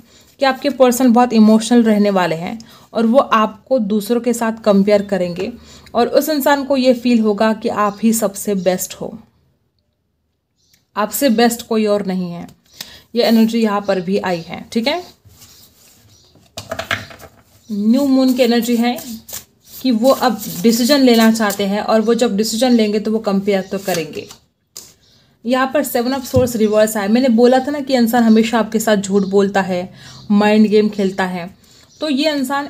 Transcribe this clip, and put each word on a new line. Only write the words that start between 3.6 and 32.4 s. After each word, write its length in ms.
दूसरों 420
के 120
साथ 300
कंपेयर 420
करेंगे 460
और 160
उस 200
इंसान 360
को 120
ये 160
फील 260
होगा 340
कि 160
आप 340
ही 100
सबसे 420
बेस्ट 400
हो, 220
आपसे 360
बेस्ट 360
कोई 180
और 200
नहीं 260
है। 160
ये 80
एनर्जी 380
यहाँ 200
पर 200
भी 180
आई 220
है, 300
ठीक 160
है? 160
न्यू 360
मून 280
की 100
एनर्जी 320
है 220
कि 180
वो 200
अब 280
डिसीजन 400
लेना 300
चाहते 340
हैं 160
और 200
वो 120
जब 240
डिसीजन 340
लेंगे 280
तो 120
वो 80
कंपेयर 420
तो 180
करेंगे। 480
यहाँ 280
पर 120
seven 280
of 120
swords 300
रिवर्स 420
आया। 100
मैंने 240
बोला 280
था 120
ना 80
कि 160
इंसान 280
हमेशा 360
आपके 200
साथ 180
झूठ 280
बोलता 360
है, 300
माइंड 360
गेम 220
खेलता 360
है, 240
तो 80
ये 220
इंसान 380